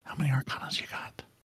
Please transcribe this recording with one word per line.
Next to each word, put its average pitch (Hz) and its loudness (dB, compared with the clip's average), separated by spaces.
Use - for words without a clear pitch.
How - -10
many 147 4
Arcanas - 2
you - -2
got? - -10